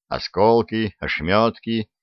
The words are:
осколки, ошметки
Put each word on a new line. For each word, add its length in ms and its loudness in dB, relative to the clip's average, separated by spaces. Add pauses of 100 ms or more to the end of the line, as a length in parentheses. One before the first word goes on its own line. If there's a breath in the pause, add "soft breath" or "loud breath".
осколки, 880 0
ошметки 880 -2 (140)